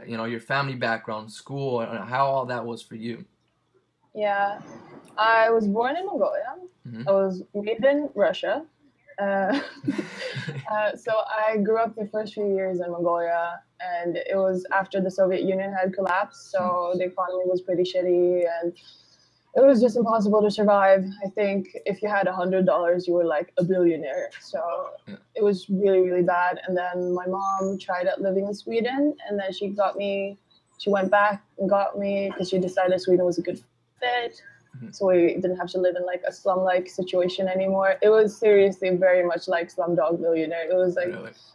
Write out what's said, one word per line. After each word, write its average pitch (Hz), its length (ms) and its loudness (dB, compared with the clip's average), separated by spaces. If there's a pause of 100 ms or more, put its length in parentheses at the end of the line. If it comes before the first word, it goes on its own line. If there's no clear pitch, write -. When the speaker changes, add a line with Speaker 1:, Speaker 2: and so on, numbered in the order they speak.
Speaker 1:
you 113 100 -10
know, 113 100 -6
your 117 140 -6
family 139 360 -4
background, 113 560 -4
school, 139 480 -6
and 110 280 -8
how 131 200 2
all 135 180 0
that 120 180 -6
was 117 160 -8
for - 140 -18
you. 113 300 -10 (920)
Speaker 2:
Yeah, 202 460 -2 (580)
I 226 320 4
was 226 160 2
born 233 300 0
in 370 100 -4
Mongolia. 254 480 -2 (320)
Speaker 1:
Mm-hmm. 131 220 -10
Speaker 2:
I 196 40 6
was 190 300 2 (120)
raised 214 300 -2
in 285 300 4
Russia. 196 500 0 (560)
Uh, 196 400 0 (240)
<laughs> - 140 -4 (300)
Speaker 1:
<laughs> - 440 -10
Speaker 2:
uh, 214 240 0
so - 160 -4 (140)
I 220 320 0
grew 214 200 2
up 226 180 0
the 214 100 -6
first 214 280 -6
few 208 200 -4
years 185 260 -2
in 175 100 -6
Mongolia, 170 720 -2 (200)
and 175 360 -4
it - 200 -4
was 190 360 0
after 196 280 0
the 185 100 -2
Soviet 185 320 2
Union 190 300 -2
had 185 220 -2
collapsed, 190 560 -4
so 196 100 -2
Speaker 1:
Mm-hmm. 180 380 -2
Speaker 2:
the 185 60 0
economy 180 420 -4
was 180 140 0
pretty 180 220 0
shitty, 180 640 2 (180)
and 175 100 -4 (840)
it 254 100 8
was 262 140 8
just 233 160 4
impossible 214 460 4
to 208 80 4
survive. 196 540 6 (200)
I 190 60 -4
think 196 380 -2 (160)
if 202 180 -4
you 214 60 -2
had 202 200 2
a 180 40 -4
hundred 185 340 0
dollars, 175 420 2
you 170 60 2
were, 175 100 2
like, 151 340 -2
a 180 60 2
billionaire. 160 640 0 (100)
So - 200 -8 (480)
Speaker 1:
Yeah. - 80 -14 (180)
Speaker 2:
it - 80 -2
was 202 260 0
really, 190 400 4
really 180 140 2
bad. 180 440 2
And 185 100 -2
then 180 380 -4
my 180 120 -6
mom 190 520 -4
tried 185 280 -4
out - 140 -2
living 196 260 0
in 208 80 -6
Sweden, 247 600 -2 (120)
and 202 100 -4
then 190 140 -4
she 196 160 -6
got 196 280 0
me, 196 420 -4 (400)
she - 120 -2
went 190 200 2
back 202 320 4 (160)
and 196 100 0
got 196 300 2
me 196 380 -2
'cause 180 140 -4
she 190 80 2
decided 180 420 0
Sweden 180 240 0
was 175 140 0
a - 40 -4
good - 160 -6 (420)
fit. 247 400 -4 (360)
Speaker 1:
Mm-hmm. 220 160 -14
Speaker 2:
So 202 140 -2
we 175 280 6
didn't 180 220 -2
have 175 140 -6
to 185 80 -4
live 180 180 2
in, 180 80 -4
like, 180 220 -6
a - 60 -6
slum-like 185 560 0
situation 185 600 -2
anymore. 190 540 0
It 214 80 6
was 214 260 4
seriously 196 540 4
very 180 340 4
much 175 240 -2
like 170 260 -2
Slumdog 170 460 0
Millionaire. 165 500 -2
It 185 60 0
was, 180 180 2
like, 180 140 -2
Speaker 1:
Really? 180 240 -10 (220)